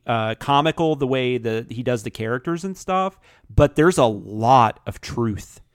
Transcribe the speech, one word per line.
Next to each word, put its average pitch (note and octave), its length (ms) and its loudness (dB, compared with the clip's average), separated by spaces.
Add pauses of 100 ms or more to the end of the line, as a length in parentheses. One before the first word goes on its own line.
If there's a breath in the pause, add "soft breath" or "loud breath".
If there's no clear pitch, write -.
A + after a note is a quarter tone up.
uh, A2+ 300 -2
comical D#3 600 0
the C#3 100 -2
way B2+ 320 -2
that A2+ 340 -6
he A#2+ 100 -8
does A#2+ 220 -4
the A#2 60 -10
characters B2+ 540 -6
and F#3+ 120 -8
stuff, F#3+ 420 -6 (360 soft breath)
but C#3+ 220 4
there's E3 220 4
a C3+ 60 4
lot A2 800 2
of - 160 -12
truth - 580 -6 (140)